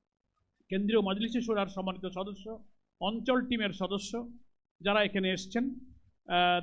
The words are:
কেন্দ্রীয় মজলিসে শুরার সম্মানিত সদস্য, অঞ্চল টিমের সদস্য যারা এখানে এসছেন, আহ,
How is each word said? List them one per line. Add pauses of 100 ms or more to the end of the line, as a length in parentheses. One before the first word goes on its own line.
(680)
কেন্দ্রীয়
মজলিসে
শুরার
সম্মানিত
সদস্য, (420)
অঞ্চল
টিমের
সদস্য (680)
যারা
এখানে
এসছেন,
আহ,